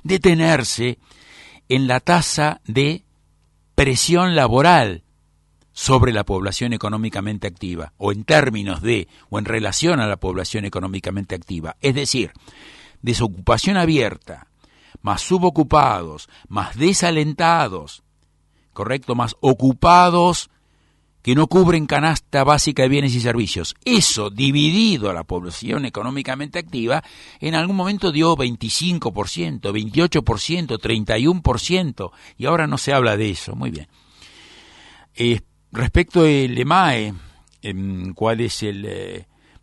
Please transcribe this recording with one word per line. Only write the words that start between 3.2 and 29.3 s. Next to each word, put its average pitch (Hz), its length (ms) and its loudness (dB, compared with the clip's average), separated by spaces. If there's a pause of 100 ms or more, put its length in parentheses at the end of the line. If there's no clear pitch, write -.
presión 165 600 4
laboral 127 680 4 (720)
sobre 127 380 4
la 104 140 -2
población 98 480 -4
económicamente 104 720 -6
activa, 87 500 -10
o 101 140 -2
en 104 140 -8
términos 107 560 2
de, 104 260 -2 (220)
o 101 100 -6
en 107 60 -6
relación 113 560 0
a 110 40 0
la 101 120 -2
población 92 480 -6
económicamente 95 680 -8
activa. 82 460 -10
Es 135 160 0
decir, 131 380 -2 (680)
desocupación 113 760 0
abierta, 147 720 -2 (540)
más 104 200 -4
subocupados, 139 1080 0 (200)
más 101 280 -6
desalentados, 156 1300 0 (680)
¿correcto? 123 420 -6
Más 120 240 -2
ocupados 175 1080 4 (720)
que 123 140 0
no 156 120 4
cubren 170 400 4
canasta 147 560 0
básica 143 400 2
de 131 60 4
bienes 139 260 2
y 123 60 0
servicios. 113 540 -2 (100)
Eso, 165 440 2
dividido 147 800 2
a 95 40 -2
la 82 100 -6
población 90 640 -6
económicamente 131 760 -8
activa, 143 420 -4 (380)
en 160 160 -4
algún 175 220 -2
momento 190 340 -2
dio 160 240 2
veinticinco 127 800 -4
por 101 160 -6
ciento, 156 420 -6